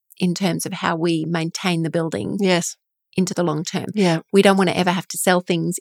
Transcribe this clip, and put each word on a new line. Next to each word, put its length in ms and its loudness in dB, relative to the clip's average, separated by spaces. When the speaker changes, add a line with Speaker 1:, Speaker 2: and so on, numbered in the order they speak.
Speaker 1:
in 140 2
terms 320 -2
of 80 -8
how 240 -2
we 280 0
maintain 580 -2
the 60 -2
building 520 -4
Speaker 2:
Yes. 340 0
Speaker 1:
into 180 0
the 100 -2
long 200 -2
term. 320 -6
Speaker 2:
Yeah. 240 2
Speaker 1:
We 80 6
don't 160 6
wanna 160 4
ever 180 0
have 160 -2
to 100 -10
sell 220 2
things 420 -2